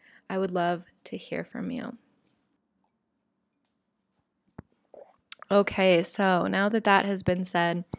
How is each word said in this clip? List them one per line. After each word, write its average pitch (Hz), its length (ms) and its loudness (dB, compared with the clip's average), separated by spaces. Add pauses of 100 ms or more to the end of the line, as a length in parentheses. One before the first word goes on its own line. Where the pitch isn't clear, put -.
(280)
I 190 100 -4
would 190 120 -2
love 175 360 -2 (180)
to - 120 -12
hear 165 280 -8
from - 260 -10
you. - 260 -10 (3500)
Okay, 190 520 4
so 185 440 2
now 190 240 0
that 220 140 -2
that 196 200 4
has 196 180 -4
been 185 220 0
said, 170 400 -2 (140)